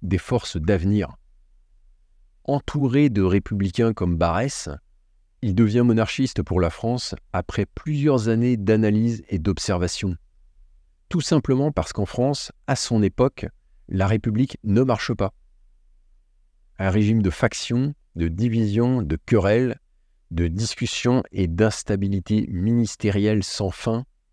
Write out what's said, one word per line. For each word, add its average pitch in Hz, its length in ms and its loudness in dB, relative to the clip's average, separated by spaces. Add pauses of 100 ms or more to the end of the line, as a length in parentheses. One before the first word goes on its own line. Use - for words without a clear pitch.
des 92 160 -2
forces - 400 -4
d'avenir. 90 580 0 (1300)
Entouré 143 640 2
de 104 120 0
républicains 98 720 2
comme 90 240 -2
Barrès, 87 520 -2 (720)
il 101 140 0
devient 113 300 4
monarchiste 113 580 0
pour 87 160 0
la 85 100 4
France 117 460 -6 (180)
après 92 320 -2
plusieurs 139 640 0
années 117 280 2
d'analyse 110 720 2
et 92 100 -2
d'observation. 90 760 -2 (920)
Tout 170 120 0
simplement 139 500 2
parce - 220 -4
qu'en 104 120 -2
France, 135 460 -2 (160)
à 107 80 0
son 113 260 0
époque, 104 460 0 (400)
la 95 200 0
République 110 560 0
ne 104 180 4
marche 127 320 0
pas. 98 200 -4 (1500)
Un 98 100 0
régime 107 320 2
de 95 80 2
factions, 120 640 -2 (220)
de 82 120 -2
divisions, 113 760 0
de 76 120 -4
querelles, 110 640 0 (520)
de 85 160 0
discussions 113 840 -2
et 92 160 0
d'instabilité 98 1000 0
ministérielle 104 960 0
sans 98 280 -6
fin, 117 320 -4 (300)